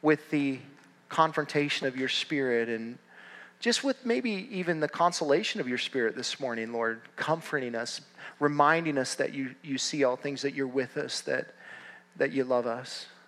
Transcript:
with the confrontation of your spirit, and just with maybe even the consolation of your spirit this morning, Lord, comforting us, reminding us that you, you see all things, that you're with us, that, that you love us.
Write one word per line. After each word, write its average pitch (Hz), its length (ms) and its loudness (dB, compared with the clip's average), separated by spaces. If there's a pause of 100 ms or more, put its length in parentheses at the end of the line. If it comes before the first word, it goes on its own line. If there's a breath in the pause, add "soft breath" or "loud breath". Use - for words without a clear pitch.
with 151 300 4
the 139 280 2 (520)
confrontation 151 760 2
of 131 120 -2
your 131 100 0
spirit, 123 640 0
and 113 260 -6 (640 loud breath)
just - 240 0
with 269 240 -2
maybe 233 440 0
even 175 300 0
the 151 80 2
consolation 175 720 2
of 127 80 -4
your 123 100 -2
spirit 120 360 0
this - 240 -6
morning, 117 340 -4
Lord, 113 280 -2 (160)
comforting 151 580 -2
us, 117 260 -6 (380 loud breath)
reminding 147 600 4
us 127 180 0
that - 160 0
you, 131 300 -6
you 135 160 -4
see 143 260 0
all 127 100 4
things, 135 280 -6
that 139 120 -2
you're 135 120 0
with 127 320 -2
us, 131 240 -4
that, - 320 -2 (640 loud breath)
that 139 160 2
you 131 120 2
love 123 220 2
us. 123 400 -6 (220)